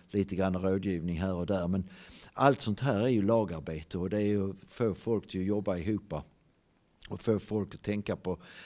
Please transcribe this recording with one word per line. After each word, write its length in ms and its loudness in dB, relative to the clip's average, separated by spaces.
lite 260 0
grann 180 2
rådgivning 680 0
här 140 0
och 120 -2
där. 220 0
Men 200 0
allt 280 4
sånt 200 0
här 200 2
är 80 4
ju 140 4
lagarbete, 760 0
och 120 -2
det 60 0
är 100 2
ju 240 2
att 180 -10
få 260 0
folk 340 -2
till 120 -4
att 60 -2
jobba 300 0
ihop 380 -2
och 120 -8
få 180 2
folk 360 -4
att 80 -16
tänka 340 -2
på 220 -4